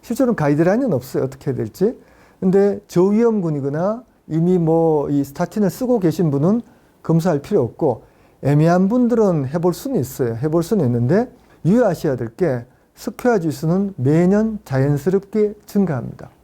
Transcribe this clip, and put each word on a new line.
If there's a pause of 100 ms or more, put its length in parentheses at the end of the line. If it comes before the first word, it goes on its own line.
실제로는
가이드라인은
없어요.
어떻게
해야
될지. (420)
근데
저위험군이거나 (240)
이미
뭐
이
스타틴을
쓰고
계신
분은 (420)
검사할
필요
없고 (400)
애매한
분들은
해볼
수는
있어요.
해볼
수는
있는데 (340)
유의하셔야
될
게 (300)
석회화
지수는
매년
자연스럽게 (120)
증가합니다. (140)